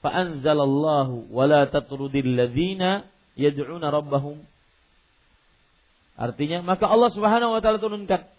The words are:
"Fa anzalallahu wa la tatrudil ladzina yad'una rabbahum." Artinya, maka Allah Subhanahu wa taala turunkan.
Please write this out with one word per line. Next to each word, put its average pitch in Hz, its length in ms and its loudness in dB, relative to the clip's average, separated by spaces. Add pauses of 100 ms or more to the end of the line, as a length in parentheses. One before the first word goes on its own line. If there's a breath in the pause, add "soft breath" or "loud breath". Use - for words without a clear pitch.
"Fa - 160 -4
anzalallahu 143 1120 0
wa 127 160 0
la 143 240 6
tatrudil 135 720 -2
ladzina 185 640 0 (320)
yad'una 143 560 -2
rabbahum." 147 480 -2 (1800)
Artinya, 147 480 -6
maka 185 240 0
Allah 226 240 4
Subhanahu 220 400 0
wa 220 80 -2
taala 220 160 2
turunkan. 202 480 -4 (140)